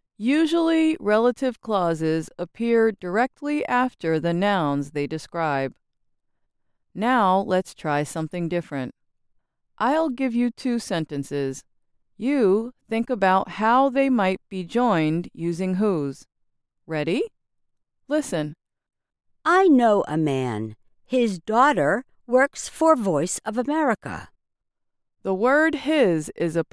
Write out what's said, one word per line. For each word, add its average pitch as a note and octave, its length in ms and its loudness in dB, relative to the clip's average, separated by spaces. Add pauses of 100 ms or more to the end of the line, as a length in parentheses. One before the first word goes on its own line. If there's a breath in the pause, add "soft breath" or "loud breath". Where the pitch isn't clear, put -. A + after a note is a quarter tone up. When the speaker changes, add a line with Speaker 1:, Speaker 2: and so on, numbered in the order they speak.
(160)
Speaker 1:
Usually, D#4+ 840 2
relative A#3 600 0
clauses E3 800 -2
appear A3+ 540 0
directly B3 760 -4
after B3 540 -2
the E3+ 120 0
nouns E3 600 0
they C#3+ 160 -4
describe. D3+ 640 -4 (1200)
Now, G3+ 460 2
let's F#3+ 340 -2
try D3 300 -2
something E3 440 -6
different. D3+ 460 -6 (880)
I'll D4+ 280 0
give B3 240 -2
you A#3+ 160 0
two A#3+ 280 -4
sentences. C#3+ 840 -6 (540)
You A3+ 560 0 (120)
think A3+ 220 -2
about F#3+ 440 0
how A#3+ 360 2
they C4+ 220 2
might F#3+ 280 2 (120)
be F#3+ 120 -6
joined E3+ 680 0
using F3 440 -4
whose. E3 500 -2 (600)
Ready? E3 460 -2 (760)
Listen. F3+ 460 -2 (920)
Speaker 2:
"I F#4 260 4
know A#3+ 380 4
a D#3 120 -4
man. B2+ 580 -2 (300)
His A#3 320 0
daughter A3 640 2 (220)
works B3+ 420 0
for D#4+ 260 4
Voice F#3 520 -2
of G#3+ 100 -6
America." C4+ 720 -2 (920)
Speaker 1:
The F#3+ 100 -2
word C#4+ 440 2
his B3 600 2
is E3 200 -2
a D#3+ 160 -2